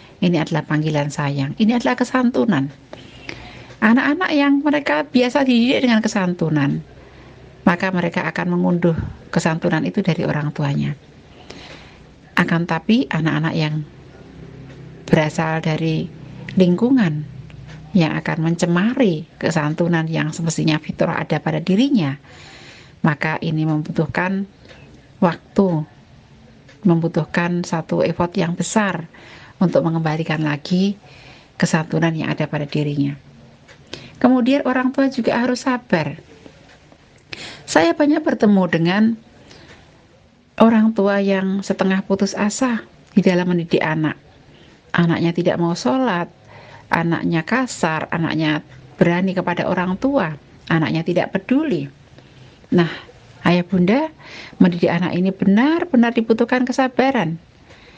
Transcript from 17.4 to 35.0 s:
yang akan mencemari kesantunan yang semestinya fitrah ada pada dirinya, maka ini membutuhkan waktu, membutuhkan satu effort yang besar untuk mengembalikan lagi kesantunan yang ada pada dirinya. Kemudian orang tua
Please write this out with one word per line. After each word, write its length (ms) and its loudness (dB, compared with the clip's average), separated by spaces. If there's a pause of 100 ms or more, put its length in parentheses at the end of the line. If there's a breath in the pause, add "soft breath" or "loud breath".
yang 240 4
akan 320 0
mencemari 720 2 (160)
kesantunan 640 0
yang 300 -2
semestinya 420 0
fitrah 400 -2
ada 240 -2
pada 220 -2
dirinya, 580 2 (800 loud breath)
maka 400 0
ini 240 -2
membutuhkan 800 -2 (800 loud breath)
waktu, 680 0 (960)
membutuhkan 800 0
satu 400 -2
effort 320 -2
yang 160 0
besar 560 -2 (480 loud breath)
untuk 320 2
mengembalikan 560 -2
lagi 560 -2 (560 loud breath)
kesantunan 560 -2
yang 160 -6
ada 160 -4
pada 240 -6
dirinya. 480 -4 (1000 loud breath)
Kemudian 480 2
orang 260 0
tua 160 2